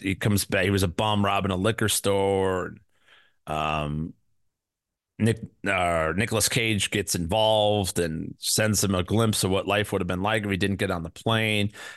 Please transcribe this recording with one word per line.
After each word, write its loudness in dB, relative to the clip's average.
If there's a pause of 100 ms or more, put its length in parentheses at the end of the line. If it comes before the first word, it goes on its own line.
he 0
comes 0
back. 0
He 2
was 2
a 2
bum 2
robbing 0
a -2
liquor 0
store. 0 (720)
Um, -2 (1080)
Nick, 0 (280)
uh, 2
Nicolas 0
Cage 0
gets -2
involved 2
and -4
sends 0
him 2
a 2
glimpse 0
of 2
what 0
life 0
would 0
have -4
been -4
like 0
if -4
he 0
didn't 0
get 0
on -4
the -10
plane. 0 (260)